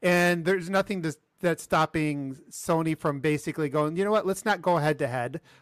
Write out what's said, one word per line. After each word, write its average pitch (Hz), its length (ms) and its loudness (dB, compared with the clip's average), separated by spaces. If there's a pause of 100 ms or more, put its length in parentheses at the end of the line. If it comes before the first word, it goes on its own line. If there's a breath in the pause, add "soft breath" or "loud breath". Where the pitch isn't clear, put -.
And 175 460 2
there's 180 240 0
nothing 190 320 0
to, 160 120 -2 (260)
that's 165 220 0
stopping 151 760 0 (120)
Sony 160 460 0
from 143 240 -2
basically 151 480 -2
going, 151 280 0
"You 190 80 0
know 202 60 0
what? 214 140 2
Let's 185 220 -4
not 196 160 0
go 175 160 2
head 151 220 0
to 143 80 0
head. 127 340 -4 (200 soft breath)